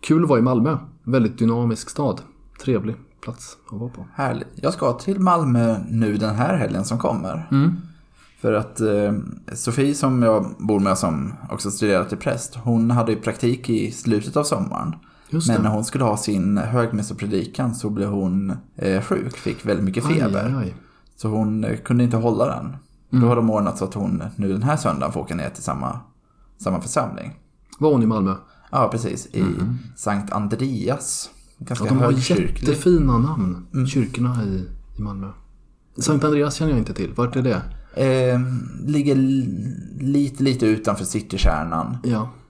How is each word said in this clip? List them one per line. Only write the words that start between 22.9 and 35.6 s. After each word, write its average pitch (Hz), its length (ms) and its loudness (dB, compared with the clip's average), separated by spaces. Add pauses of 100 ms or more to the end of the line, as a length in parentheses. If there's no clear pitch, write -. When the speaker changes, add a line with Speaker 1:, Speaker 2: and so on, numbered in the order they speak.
Speaker 2:
Då 117 60 6
har 120 80 6
de 113 140 4
ordnat 104 280 0
så 95 80 -2
att 95 80 -6
hon 95 300 -2 (120)
nu 98 180 -2
den 107 100 -2
här 147 140 2
söndagen 71 360 -2
får 82 80 -4
åka 80 140 -6
ner 71 140 -4
till - 140 -16
samma, 67 360 -6 (640)
samma 90 180 -2
församling. - 580 -6 (400)
Speaker 1:
Var 151 120 4
hon 123 120 4
i - 20 4
Malmö? 101 300 2 (360)
Speaker 2:
Ja, 120 200 2
precis. 113 400 -6
I - 120 0
Speaker 1:
Mhm. 117 340 0 (180)
Speaker 2:
Sankt 101 380 -4
Andreas. 110 960 -4 (280)
Ganska - 280 -6
Speaker 1:
Ja, 117 80 0
de 131 60 4
har 127 120 4
Speaker 2:
högkyrklig. 131 580 2
Speaker 1:
jättefina 147 480 4
namn, 113 560 0
Speaker 2:
Mm. 131 140 0
Speaker 1:
kyrkorna 123 560 0
i, 92 240 -2 (300)
i 104 40 -6
Malmö. 98 260 -6 (720)